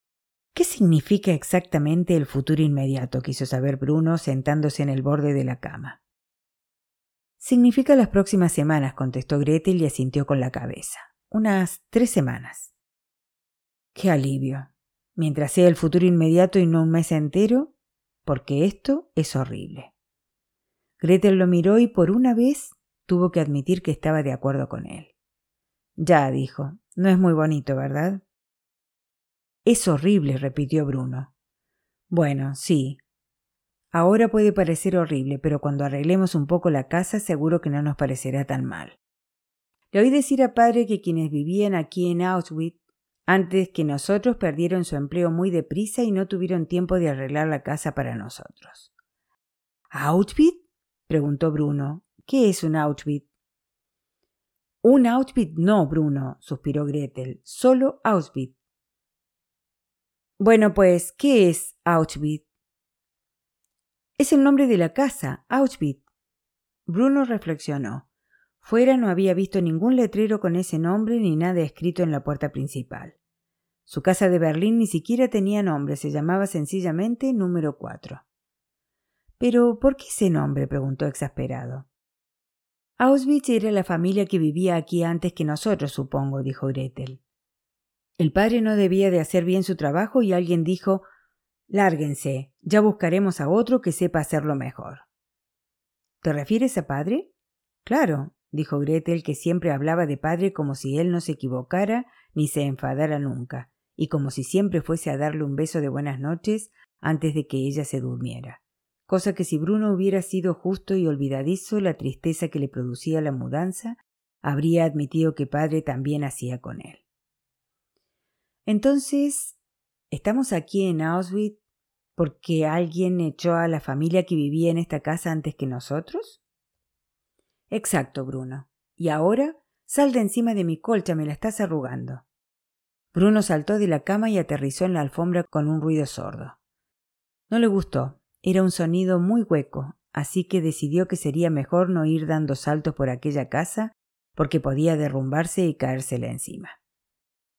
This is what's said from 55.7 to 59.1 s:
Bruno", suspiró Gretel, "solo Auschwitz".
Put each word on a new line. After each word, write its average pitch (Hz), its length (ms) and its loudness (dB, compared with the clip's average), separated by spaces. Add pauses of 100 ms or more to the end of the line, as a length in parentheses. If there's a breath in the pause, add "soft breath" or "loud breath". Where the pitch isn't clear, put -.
Bruno", 143 520 -2
suspiró 147 460 -6
Gretel, 135 580 -8
"solo 254 600 2
Auschwitz". 151 520 -2 (1800)